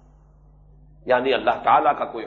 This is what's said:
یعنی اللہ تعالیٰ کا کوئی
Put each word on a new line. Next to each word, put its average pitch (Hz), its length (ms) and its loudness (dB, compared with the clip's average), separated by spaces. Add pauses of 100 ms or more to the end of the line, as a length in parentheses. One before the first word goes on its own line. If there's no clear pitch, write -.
(1040)
یعنی 127 280 0
اللہ 113 300 0
تعالیٰ 143 340 2
کا 117 80 -6
کوئی 110 220 -12